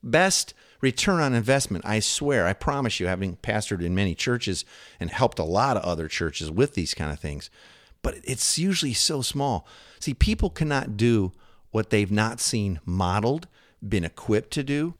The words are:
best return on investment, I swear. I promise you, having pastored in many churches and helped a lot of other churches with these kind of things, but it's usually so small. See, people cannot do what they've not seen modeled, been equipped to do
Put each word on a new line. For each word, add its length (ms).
best 520
return 400
on 140
investment, 500
I 160
swear. 460
I 60
promise 480
you, 60
having 300
pastored 460
in 120
many 200
churches 500
and 100
helped 280
a 60
lot 320
of 80
other 220
churches 440
with 240
these 200
kind 160
of 80
things, 320
but 200
it's 360
usually 340
so 280
small. 460
See, 160
people 360
cannot 460
do 360
what 180
they've 220
not 280
seen 440
modeled, 640
been 180
equipped 480
to 100
do 380